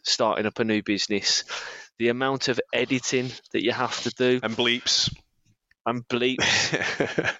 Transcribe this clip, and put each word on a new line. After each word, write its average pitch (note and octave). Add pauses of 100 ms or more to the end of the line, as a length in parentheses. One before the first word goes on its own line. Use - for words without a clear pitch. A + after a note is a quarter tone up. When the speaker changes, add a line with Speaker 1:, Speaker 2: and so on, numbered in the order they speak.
Speaker 1:
starting G#2+
up G#2
a A#2+
new G#2+
business, G2+ (560)
the A2+
amount C3
of A#2+ (160)
editing B2+ (200)
that -
you A#2
have A#2+
to A#2+
do. B2+
Speaker 2:
And A2+
bleeps. A#2+ (720)
Speaker 1:
And B2
bleeps, -